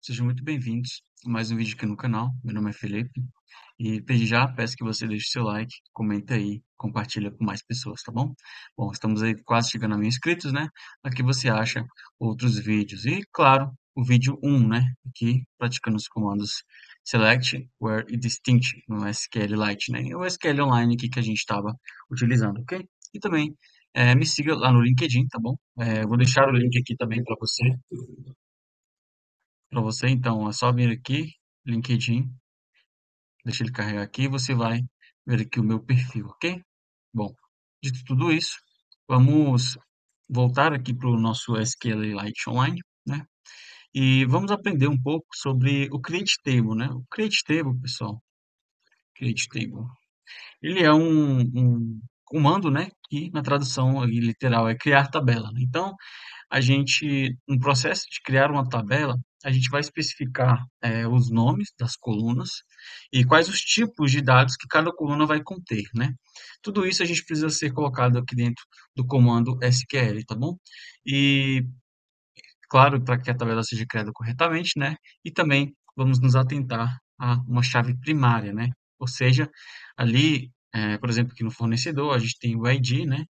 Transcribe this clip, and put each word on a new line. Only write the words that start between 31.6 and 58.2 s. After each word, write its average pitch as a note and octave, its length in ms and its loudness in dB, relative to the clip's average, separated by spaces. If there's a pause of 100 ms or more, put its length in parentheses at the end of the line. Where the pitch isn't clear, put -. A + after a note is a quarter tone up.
LinkedIn, A#2+ 680 -2 (1120)
deixa A#2 200 -4
ele A2+ 80 -4
carregar G#2 320 -6
aqui, C3 240 -4
você C3+ 260 -4
vai A#2 260 0 (460)
ver A#2+ 160 0
aqui G#2+ 180 -6
o A2 40 2
meu G#2+ 200 0
perfil, B2+ 440 0
ok? F3+ 340 -6 (500)
Bom, G#2 220 -6 (480)
dito C3 240 -6
tudo D#3+ 260 2
isso, D#3+ 240 0 (520)
vamos C3 680 4 (540)
voltar B2+ 440 2
aqui B2+ 200 -4
pro A#2+ 260 0
nosso A2+ 380 -2
S A2 180 -2
Q - 140 -6
L G#2+ 320 -2
Lite - 300 -8
Online, C#3+ 280 0 (240)
né? C#3+ 220 -6 (680)
E C3 360 4
vamos F#3+ 240 2
aprender F3 360 2
um C#3 140 2
pouco D3+ 320 -2
sobre C3+ 580 0
o C#3 80 -6
Create E3+ 440 -4
Table, A2 340 2
né? C3 140 -2
O B2+ 180 -8
Create G#3+ 340 -2
Table, C#3 380 -2
pessoal, A2 400 -8 (960)
Create A#2+ 320 -4
Table, A#2+ 400 -8 (720)
ele F3+ 220 0
é D3+ 100 8
um, D#3 480 4
um A#2+ 580 2 (260)
comando, D#3 440 2
né, D#3+ 200 0 (200)
que E3 220 -6
na D3+ 100 -4
tradução C3+ 600 0
aí A#2 160 0
literal A#2 500 2
é A2+ 60 0
criar C#3 320 4
tabela, A#2 440 0
né? B2 120 -4
Então, F3 320 -2 (520)
a C3+ 140 0
gente, C3+ 760 2 (120)
no C#3 100 2
processo C3 540 0
de - 100 -12